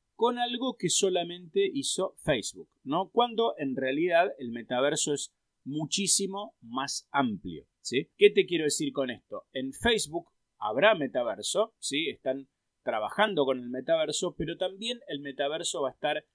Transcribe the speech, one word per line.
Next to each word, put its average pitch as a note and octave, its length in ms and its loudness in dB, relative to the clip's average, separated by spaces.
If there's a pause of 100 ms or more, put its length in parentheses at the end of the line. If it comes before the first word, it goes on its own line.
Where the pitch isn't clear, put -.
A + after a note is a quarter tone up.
(160)
con A#3+ 240 2
algo A#3+ 380 4
que F3 120 0
solamente F3 840 2
hizo - 520 -2
Facebook, A2+ 460 -2 (140)
¿no? E3+ 280 0
Cuando A#3 480 2
en C3+ 160 -2
realidad D#3 640 2
el B2 100 -8
metaverso B2+ 640 0
es - 180 -4 (320)
muchísimo F#3+ 960 -2
más B2+ 520 -8
amplio, G2+ 560 -2 (140)
¿sí? C3 360 -2
¿Qué G3+ 140 10
te F#3 160 2
quiero E3 160 0
decir D3 300 0
con C3 180 -2
esto? - 400 -14
En C3+ 220 -6
Facebook F3+ 580 -2 (260)
habrá - 380 4
metaverso, B2 840 -2
¿sí? D3+ 320 -2
Están C3 400 -6 (320)
trabajando C#3+ 640 0
con C3 140 0
el B2 100 -10
metaverso, D#3 680 -2
pero D#3 220 -6
también G3 500 -6
el D3 120 -8
metaverso C#3+ 640 -4
va C3 60 0
a - 40 -6
estar D3+ 400 -4